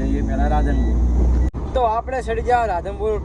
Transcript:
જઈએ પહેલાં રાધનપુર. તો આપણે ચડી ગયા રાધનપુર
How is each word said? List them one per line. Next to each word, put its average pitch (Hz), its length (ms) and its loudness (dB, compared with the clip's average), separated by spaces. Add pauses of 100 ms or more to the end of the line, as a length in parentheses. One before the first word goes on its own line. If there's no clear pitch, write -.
જઈએ - 300 0
પહેલાં - 260 0
રાધનપુર. - 380 2 (840)
તો 247 160 2
આપણે 240 320 -4
ચડી 226 260 -2
ગયા 240 240 2
રાધનપુર 196 500 -4